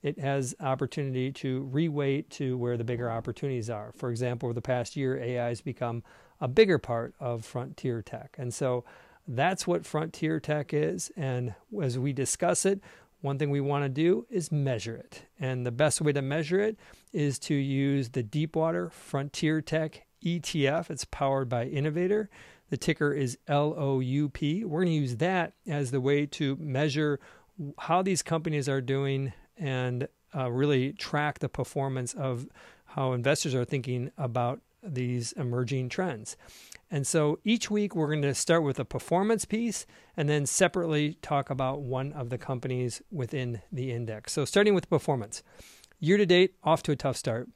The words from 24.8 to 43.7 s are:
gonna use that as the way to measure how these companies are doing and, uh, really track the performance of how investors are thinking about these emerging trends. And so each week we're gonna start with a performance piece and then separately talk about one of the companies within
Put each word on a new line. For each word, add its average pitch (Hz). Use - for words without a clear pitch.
gonna 175
use 135
that 175
as 143
the 135
way 143
to 139
measure 147
how 175
these 190
companies 156
are 135
doing 135
and, 127
uh, 131
really 135
track 147
the 147
performance 131
of 131
how 131
investors 135
are 123
thinking 123
about 123
these 123
emerging 127
trends. 151
And 139
so 151
each 226
week 208
we're 156
gonna 143
start 165
with 139
a 127
performance 202
piece 226
and 147
then 147
separately 160
talk 139
about 135
one 131
of 123
the 127
companies 127
within 123